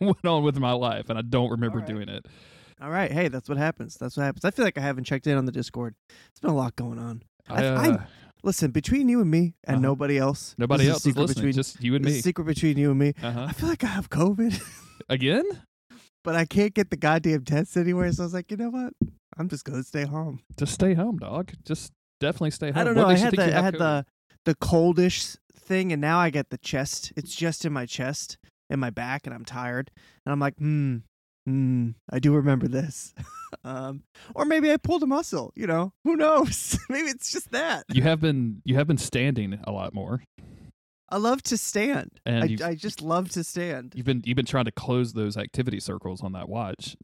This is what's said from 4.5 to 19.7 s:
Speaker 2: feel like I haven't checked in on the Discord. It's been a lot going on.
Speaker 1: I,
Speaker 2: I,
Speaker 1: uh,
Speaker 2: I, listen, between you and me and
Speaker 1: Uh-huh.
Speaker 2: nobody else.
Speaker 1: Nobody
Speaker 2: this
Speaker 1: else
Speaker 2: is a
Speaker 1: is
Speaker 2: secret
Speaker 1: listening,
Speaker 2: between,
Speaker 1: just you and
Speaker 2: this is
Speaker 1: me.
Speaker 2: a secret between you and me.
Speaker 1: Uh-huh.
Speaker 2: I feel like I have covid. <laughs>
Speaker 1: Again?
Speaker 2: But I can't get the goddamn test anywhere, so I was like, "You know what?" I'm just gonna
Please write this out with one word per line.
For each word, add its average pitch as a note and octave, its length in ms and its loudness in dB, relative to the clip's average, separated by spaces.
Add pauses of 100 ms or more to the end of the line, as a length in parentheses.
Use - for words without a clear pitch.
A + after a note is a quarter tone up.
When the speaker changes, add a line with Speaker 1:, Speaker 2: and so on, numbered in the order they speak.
Speaker 2:
feel B3+ 120 0
like F3 140 0
I - 20 -4
haven't C3 240 -4
checked C#3 220 -4
in C#3+ 100 4
on C3 80 2
the B2+ 80 -2
Discord. A#2+ 420 -6 (360)
It's - 100 -20
been - 100 -2
a D3+ 60 2
lot B2+ 200 -2
going A#2 220 -8
on. A#2 260 -10 (220)
Speaker 1:
I, - 160 -2
Speaker 2:
I, C3+ 40 2
Speaker 1:
uh, C3 120 2 (200)
Speaker 2:
I, G#2 80 -6 (360)
listen, F3 280 0
between A#3+ 400 2
you A#3+ 100 4
and F3 100 4
me E3+ 220 4 (120)
and C3+ 120 0
Speaker 1:
Uh-huh. C3 60 4
Speaker 2:
nobody C#3 340 2
else. C3+ 400 0
Speaker 1:
Nobody C3+ 280 4
Speaker 2:
this D3 100 6
Speaker 1:
else D3 60 0
Speaker 2:
is - 40 -10
a D3+ 40 6
Speaker 1:
is C3+ 40 4
Speaker 2:
secret C3 140 2
Speaker 1:
listening, C3 160 0
Speaker 2:
between, C#3 100 2
Speaker 1:
just C3 320 -2
you B2 100 2
and C3+ 120 2
Speaker 2:
this D3 60 4
is C#3+ 40 2
Speaker 1:
me. A#2+ 40 0
Speaker 2:
a - 20 -4
secret F3 240 0
between D#3 320 2
you C#3+ 100 4
and C3+ 100 4
me. C#3+ 140 4 (100)
Speaker 1:
Uh-huh. A#2+ 280 -4
Speaker 2:
I - 20 -6
feel - 160 -2
like E4 160 0
I A3+ 40 0
have F#3+ 200 -4
covid. F#3 500 2 (260)
<laughs> - 260 -20
Speaker 1:
Again? C#3 340 2 (800)
Speaker 2:
But E3 120 -2
I E3 100 2
can't G3+ 260 2
get G3+ 160 2
the E3 80 -4
goddamn D#3 480 2
test D3+ 320 0
anywhere, F3+ 360 2
so F3+ 100 -4
I F3 40 -4
was E3 60 -6
like, F3+ 180 -8
"You G#3+ 60 -6
know A#3 140 -4
what?" B3 240 -6 (440)
I'm E3+ 100 -2
just C#3+ 160 -8
gonna B2+ 180 -6